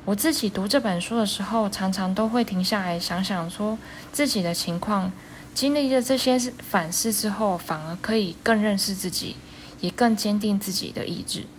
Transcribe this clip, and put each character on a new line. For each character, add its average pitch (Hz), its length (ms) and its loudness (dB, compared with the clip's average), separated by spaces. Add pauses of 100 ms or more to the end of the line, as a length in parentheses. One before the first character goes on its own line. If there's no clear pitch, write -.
我 196 100 2
自 302 200 2
己 220 160 0
读 190 180 -2
这 262 140 4
本 185 180 0
书 226 180 -2
的 220 80 4
时 202 160 -4
候， 208 280 2
常 196 200 -2
常 190 240 0
都 220 140 2
会 233 160 2
停 185 180 0
下 196 200 2
来 175 180 -2
想 175 240 -2
想 175 260 -2
说 214 280 -4 (340)
自 285 160 2
己 202 160 2
的 170 100 0
情 170 240 -2
况， 190 320 0 (440)
经 277 200 2
历 277 220 4
了 254 60 6
这 262 160 2
些 254 200 4 (320)
反 170 220 2
思 226 220 0
之 214 160 0
后， 202 280 2
反 160 300 -4
而 175 140 -6
可 220 160 0
以 190 260 0
更 220 180 4
认 208 160 4
识 196 160 0
自 185 160 -4
己， - 280 -6 (420)
也 180 100 0
更 233 240 4
坚 208 240 2
定 208 220 2
自 196 140 -4
己 - 180 -4
的 - 140 -6
意 - 200 -6
志。 - 200 -6 (140)